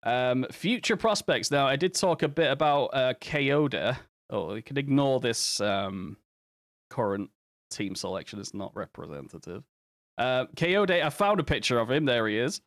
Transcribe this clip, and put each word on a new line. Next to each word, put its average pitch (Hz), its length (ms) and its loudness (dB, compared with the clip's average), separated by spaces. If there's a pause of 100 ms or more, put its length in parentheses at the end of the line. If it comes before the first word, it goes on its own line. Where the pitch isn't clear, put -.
Um, 127 460 2
future 226 460 -2
prospects. 185 560 0
Now, 139 160 4
I 135 80 2
did 175 180 0
talk 170 300 2
a 165 60 2
bit 147 200 2
about, 143 440 4
uh, 127 260 2
Kayode. 139 800 0 (320)
Oh, 95 240 -4
you 113 100 -8
can 135 140 -8
ignore 139 420 4
this, - 400 -2
um, 98 560 -2 (760)
current 101 400 -2 (400)
team 98 260 -6
selection. 95 440 -8
It's 98 140 -12
not 98 240 -10
representative. 85 880 -12 (520)
Uh, 127 280 0 (100)
Kayode, 180 480 2
I 151 60 0
found 202 320 2
a - 20 0
picture 123 360 0
of 113 120 0
him. 147 140 0
There 117 240 2
he 107 80 0
is. 113 300 -2